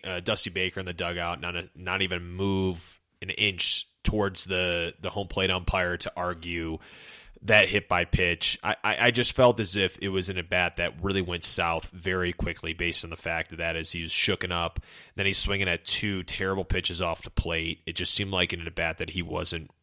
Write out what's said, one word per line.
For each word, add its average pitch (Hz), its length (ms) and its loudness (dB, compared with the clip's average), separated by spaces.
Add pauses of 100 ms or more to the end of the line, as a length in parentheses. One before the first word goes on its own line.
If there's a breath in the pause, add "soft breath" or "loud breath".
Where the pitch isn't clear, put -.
uh, 90 160 -4
Dusty 101 300 0
Baker 92 280 -2
in 95 60 -6
the 90 80 -6
dugout, 87 480 -2
not 87 160 -6
a, 87 180 -8
not 90 280 -2
even 90 200 -2
move 92 800 -2 (220)
an 95 80 -10
inch - 580 0 (160)
towards 98 400 2
the, 87 560 0
the 95 80 -6
home 98 180 -6
plate 95 240 0
umpire 90 460 0
to - 180 -6
argue 85 640 -4 (640 loud breath)
that 107 260 8
hit 104 200 0
by 87 160 4
pitch. - 580 2
I, - 200 0
I, 107 140 2 (100)
I 123 40 8
just 120 240 0
felt 120 260 6
as 98 160 0
if 95 240 2
it 98 80 -2
was 95 220 -2
an 92 80 -4
at 87 100 -8
bat 90 280 2
that 85 260 -2
really 95 180 2
went 87 240 -2
south 82 460 0
very 90 420 -2
quickly 82 400 -4
based 85 320 0
on 85 60 -8
the 80 60 -8
fact 82 400 -4
that 82 200 -2
as 82 160 -2
he 85 100 -4
was 80 80 -6
shooken 90 420 0
up, 85 280 -2 (360 loud breath)
then 98 100 0
he's 98 120 4
swinging 98 300 2
at 85 160 -2
two 98 380 0
terrible 95 420 -2
pitches 90 360 -2
off 85 220 -2
the - 80 -14
plate. 82 560 -2
It 82 80 -6
just 87 200 0
seemed 98 160 0
like 90 220 2
an 85 140 -8
at 82 80 -10
bat 82 240 -2
that 85 120 0
he 90 120 -2
wasn't 85 480 -2 (120)